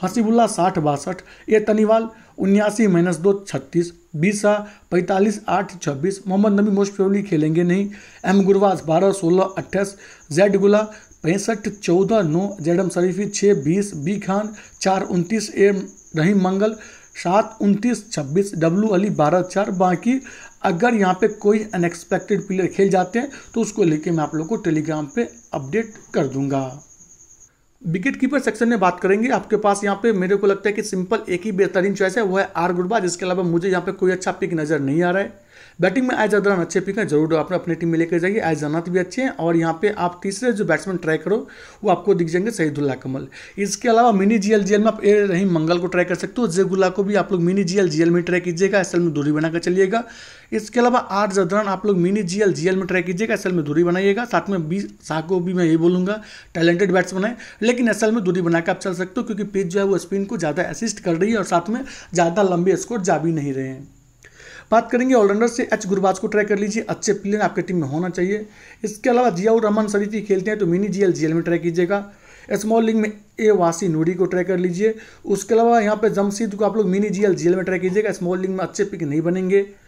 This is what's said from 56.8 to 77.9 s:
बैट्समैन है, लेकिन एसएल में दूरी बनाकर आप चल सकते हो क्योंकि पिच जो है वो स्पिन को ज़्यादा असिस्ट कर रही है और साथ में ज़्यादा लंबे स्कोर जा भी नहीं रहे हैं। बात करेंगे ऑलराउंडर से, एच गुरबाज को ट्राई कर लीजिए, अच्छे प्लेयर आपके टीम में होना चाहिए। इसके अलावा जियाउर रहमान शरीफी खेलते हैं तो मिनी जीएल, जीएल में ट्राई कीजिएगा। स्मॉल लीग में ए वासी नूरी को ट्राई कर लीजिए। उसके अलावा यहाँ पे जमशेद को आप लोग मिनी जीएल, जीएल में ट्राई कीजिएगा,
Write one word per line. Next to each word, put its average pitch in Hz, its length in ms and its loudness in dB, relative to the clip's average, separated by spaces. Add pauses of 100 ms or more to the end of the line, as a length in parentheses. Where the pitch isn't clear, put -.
बैट्समैन 185 320 0
है, 233 120 -4 (260)
लेकिन 233 260 2
एसएल 214 240 0
में 233 120 0
दूरी 180 180 0
बनाकर 170 280 0
आप 185 80 -2
चल 190 160 -6
सकते 185 260 -6
हो 233 60 -6
क्योंकि 214 200 -6
पिच 196 200 -4
जो 185 140 -2
है 196 60 0
वो 196 120 0
स्पिन 196 260 -4
को 202 140 -8
ज़्यादा 160 260 -2
असिस्ट - 360 -8
कर 170 160 -2
रही 190 140 0
है 233 80 2
और 185 80 -2
साथ 175 240 0
में 233 100 -4 (340)
ज़्यादा 175 300 2
लंबे 180 320 2
स्कोर 226 260 -6
जा 175 160 0
भी 165 140 -2
नहीं 143 200 -4
रहे 135 160 -6
हैं। 131 260 -14 (800)
बात 226 180 2
करेंगे 254 240 2
ऑलराउंडर 214 340 4
से, 233 160 -2
एच 208 220 -4
गुरबाज 190 320 2
को 226 80 -6
ट्राई 208 180 0
कर 208 140 0
लीजिए, 214 260 -4
अच्छे 165 300 -2
प्लेयर 202 260 -2
आपके 190 220 -2
टीम 180 140 -4
में 151 120 0
होना 160 200 -4
चाहिए। 196 380 -2 (380)
इसके 214 260 -2
अलावा 240 200 4
जियाउर 214 320 2
रहमान 214 260 0
शरीफी 208 340 -2
खेलते 190 280 0
हैं 214 80 -2
तो 202 80 0
मिनी 180 220 0
जीएल, 185 240 2
जीएल 156 220 0
में 170 80 0
ट्राई 170 160 0
कीजिएगा। 175 420 0 (520)
स्मॉल 214 320 0
लीग 220 120 0
में 214 140 0 (300)
ए 214 120 4
वासी 180 360 2
नूरी 160 260 0
को 180 120 0
ट्राई 180 180 -2
कर 185 140 -2
लीजिए। 185 360 0 (320)
उसके 196 280 -2
अलावा 233 260 4
यहाँ 214 160 0
पे 214 140 0
जमशेद 202 440 -2
को 208 100 -2
आप 196 120 0
लोग 214 120 2
मिनी 196 220 0
जीएल, 190 240 2
जीएल 165 220 2
में 185 80 -2
ट्राई 185 140 -2
कीजिएगा, 190 340 0